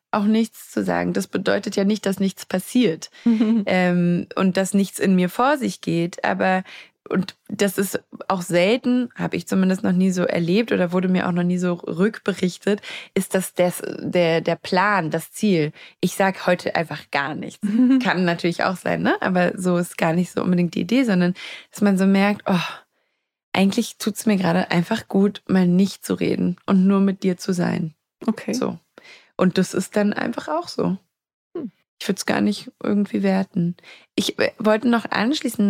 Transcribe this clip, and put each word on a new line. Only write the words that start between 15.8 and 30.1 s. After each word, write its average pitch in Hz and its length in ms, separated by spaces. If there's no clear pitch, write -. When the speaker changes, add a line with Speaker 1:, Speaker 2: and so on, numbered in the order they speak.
Speaker 1:
Ich - 160
sag 190 320
heute - 280
einfach 156 360
gar 139 240
nichts. - 320
Speaker 2:
<laughs> 254 200
Speaker 1:
Kann 180 220
natürlich 170 380
auch 185 140
sein, 165 240
ne? 247 200
Aber 180 380
so 180 180
ist 175 200
gar 165 160
nicht 175 180
so - 120
unbedingt 175 320
die - 60
Idee, 226 220
sondern 180 300
dass - 100
man 202 180
so 190 80
merkt, 196 400
oh, 190 100
eigentlich 196 440
tut's - 280
mir 208 120
gerade 180 340
einfach 175 360
gut, 202 400
mal 185 200
nicht 185 380
zu 190 100
reden 175 500
und 190 220
nur 196 120
mit 196 240
dir 180 140
zu - 160
sein. 175 400
Speaker 2:
Okay. 214 280
Speaker 1:
So. 214 240
Und 180 200
das 185 160
ist - 220
dann 208 180